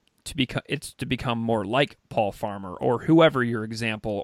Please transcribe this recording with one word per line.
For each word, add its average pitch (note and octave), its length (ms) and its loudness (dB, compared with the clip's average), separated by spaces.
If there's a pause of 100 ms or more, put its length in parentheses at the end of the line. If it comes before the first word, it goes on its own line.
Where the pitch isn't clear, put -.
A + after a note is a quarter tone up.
(260)
to - 100 -12
beco-, - 320 -2
it's - 260 -8
to - 120 -8
become A#2+ 340 -2
more A2+ 260 0
like B2+ 320 -2 (120)
Paul G#2 220 0
Farmer G2 440 -8
or B2 240 0
whoever D#3+ 440 6
your A#2 200 -2
example A2 480 -4 (120)